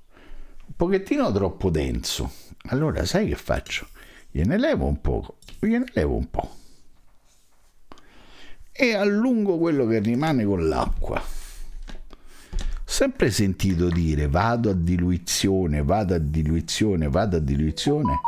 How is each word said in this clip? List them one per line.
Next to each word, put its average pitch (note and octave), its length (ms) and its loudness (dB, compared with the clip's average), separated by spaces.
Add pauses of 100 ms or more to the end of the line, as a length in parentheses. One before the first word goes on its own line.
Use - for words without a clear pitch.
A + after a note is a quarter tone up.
(640)
un - 100 -16
pochettino G3 560 0
troppo F#2+ 380 0
denso. C2 640 -2 (340)
Allora, D3 380 0
sai G3 220 0
che - 80 -2
faccio? - 520 -4 (440)
Gliene F#2 260 2
levo D#3+ 300 2
un C#2+ 120 0
poco, - 380 -4 (220)
gliene A#3 340 0
levo C#3+ 220 2
un - 160 -4
po'. - 240 -4 (2250)
E A#3+ 240 2
allungo G3+ 640 2
quello D#3 260 2
che A2+ 140 4
rimane A#2+ 440 2
con F#2 240 2
l'acqua. - 540 0 (1600)
Sempre B3+ 480 2
sentito F#2 580 2
dire, D#2 380 2
"Vado A2 440 2
a - 20 2
diluizione, F2+ 1120 2
vado F#2 320 2
a E2 40 2
diluizione, D#2+ 880 0
vado F2 280 2
a - 20 0
diluizione." D#2 880 0